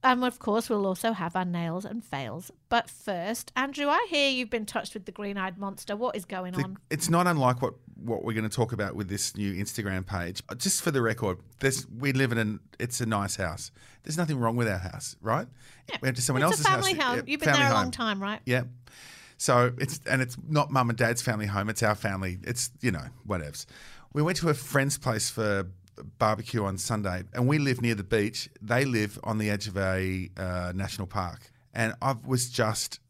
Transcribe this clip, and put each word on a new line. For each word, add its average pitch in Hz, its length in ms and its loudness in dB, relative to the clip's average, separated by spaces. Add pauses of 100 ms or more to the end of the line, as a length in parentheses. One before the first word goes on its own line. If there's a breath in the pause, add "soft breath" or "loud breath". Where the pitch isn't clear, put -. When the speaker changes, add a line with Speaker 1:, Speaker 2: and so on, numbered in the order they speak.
Speaker 1:
And 247 220 6
of 247 140 -2
course, 226 280 2
we'll 208 200 2
also 190 240 0
have 175 240 -4
our 185 100 0
nails 175 400 -2
and 220 180 -8
fails. 135 460 -6 (200)
But - 200 2
first, 196 680 -6
Andrew, 277 320 0
I 403 220 2
hear 285 220 4
you've 254 180 -2
been 220 160 -2
touched - 300 -6
with 202 100 -10
the 196 60 -12
green-eyed 196 480 -6
monster. 196 360 -6
What 240 200 -4
is 180 100 -6
going 185 280 -8
Speaker 2:
The, 180 100 0
Speaker 1:
on? 123 140 -6 (120)
Speaker 2:
it's 151 180 -2
not 170 200 4
unlike 131 340 4
what, 131 140 -2 (280)
what 113 200 -4
we're 117 100 -2
gonna 110 160 0
talk 117 240 2
about 101 220 -2
with 95 140 -4
this - 280 -4
new 101 160 0
Instagram 95 540 -2
page. 90 420 -4
Uh, - 60 -8
just - 260 0
for - 80 2
the 135 140 2
record, 113 340 0 (220)
this, 135 260 2 (140)
we 139 140 2
live 131 180 4
in 117 80 2
an, 107 200 0 (200)
it's 123 200 -4
a 123 60 0
nice 101 300 0
house. 85 340 -4 (320 loud breath)
There's 160 160 -6
nothing 151 220 0
wrong 117 160 2
with 120 120 2
our 95 120 0
house, 87 420 -8
right? 127 240 0 (420 loud breath)
Speaker 1:
Yeah. - 140 -6
Speaker 2:
We 127 60 2
went 131 80 2
to 123 80 -2
someone 131 180 2
Speaker 1:
It's 156 80 6
a - 40 4
Speaker 2:
else's 151 120 2
house. 381 220 4
Speaker 1:
family 349 120 2
home. 247 180 2
Speaker 2:
Yeah, 247 100 -2
Speaker 1:
You've 285 140 -2
been 311 80 4
Speaker 2:
family 285 160 6
Speaker 1:
there 277 60 6
a 233 40 4
long - 80 4
Speaker 2:
home. - 80 -2
Speaker 1:
time, 208 320 -2
right? 208 240 -4
Speaker 2:
Yeah. 127 160 4 (720 loud breath)
So 123 400 4
it's, - 220 -4 (100)
and 131 140 4
it's 123 120 -6 (140)
not 147 220 2
mum 127 180 4
and 117 80 0
dad's 123 240 2
family 107 240 0
home. 101 240 0
It's - 140 -2
our 107 100 4
family. 95 480 -2
It's, - 300 -4 (100)
you 123 80 2
know, 76 160 -2 (220)
whatevs. 82 400 -4 (460 loud breath)
We 147 100 2
went 170 140 2
to 160 120 2
a 143 60 4
friend's 139 420 2
place 110 320 0
for 101 380 0 (500)
barbecue 107 460 2
on 95 160 -2
Sunday, 98 420 -2 (120)
and 123 140 2
we 151 120 4
live 131 200 2
near 117 140 2
the 101 100 -2
beach. 107 460 0 (100)
They 120 260 2
live 107 380 0
on 110 140 0
the 107 140 2
edge 104 160 -2
of 95 100 -4
a, 92 580 0
uh, 90 380 -4
national 95 320 -4
park. 90 460 -6 (240 soft breath)
And 113 260 0
I 135 140 0 (100)
was 127 240 0
just - 500 -2 (100)